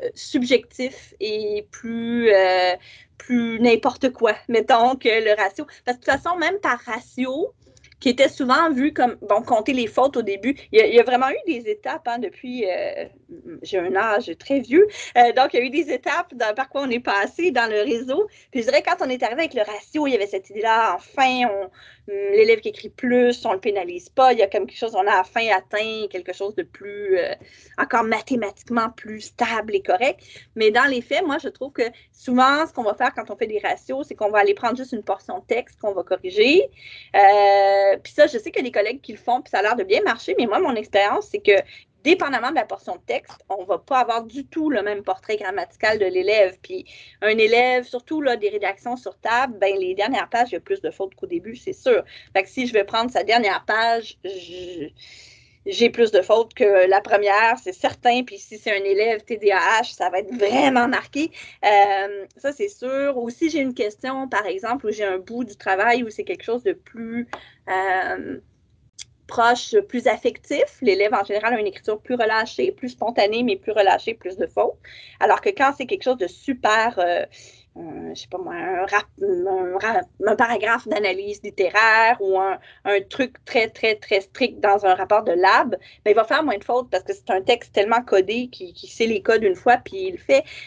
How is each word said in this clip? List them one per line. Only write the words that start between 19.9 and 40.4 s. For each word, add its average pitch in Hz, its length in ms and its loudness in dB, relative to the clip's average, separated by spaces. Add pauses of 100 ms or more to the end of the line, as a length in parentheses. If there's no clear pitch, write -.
il 277 60 -2
y 247 40 2
avait 202 120 0
cette 196 220 -8
idée-là, 226 460 0
enfin, 254 540 0
on, 196 200 -6 (400)
l'élève 202 500 4
qui 226 80 -10
écrit 214 220 -10
plus, 247 560 0
on 226 80 0
le 190 80 -6
pénalise 175 480 -6
pas, 262 240 6
il 226 60 0
y - 20 4
a 196 60 4
comme 196 200 -4
quelque - 100 -18
chose, 226 180 -6
on 196 120 0
a 202 140 4
enfin 226 340 -4
atteint 214 540 -4
quelque 180 240 -10
chose 196 220 -8
de 175 80 -4
plus, 202 540 -4
euh, - 160 -2 (440)
encore 240 260 0
mathématiquement 220 840 -4
plus 214 320 -16
stable 220 520 -6
et 196 80 -2
correct. 214 380 -2 (380)
Mais 220 140 2
dans 240 180 4
les 254 100 -2
faits, 294 260 -4
moi, 294 160 -2
je 269 60 -10
trouve 269 240 -12
que - 120 -4 (280)
souvent, 269 560 2
ce - 60 -16
qu'on 247 100 -6
va 208 120 0
faire 254 180 -2
quand 226 180 -10
on 202 60 -14
fait 226 100 -4
des 214 120 -4
ratios, 262 460 -6
c'est - 100 -14
qu'on 208 140 -2
va 214 100 2
aller 202 140 4
prendre 240 220 -4
juste 254 160 -10
une 214 120 -6
portion 196 360 -8
de - 60 -20
texte - 340 -6
qu'on 208 140 -4
va 180 100 -4
corriger. 214 600 2 (520)
Euh, 202 760 6 (120)
puis - 80 -20
ça, 294 160 6
je 277 100 -2
sais 262 140 -10
qu'il 381 120 -2
y - 20 -4
a 240 40 -6
des - 20 -10
collègues 226 300 -2
qui 233 120 -16
le 208 60 -18
font, 247 220 -2
puis - 100 -20
ça - 80 0
a - 20 0
l'air 214 140 0
de 220 80 -2
bien 277 200 2
marcher, - 340 -2
mais 240 100 2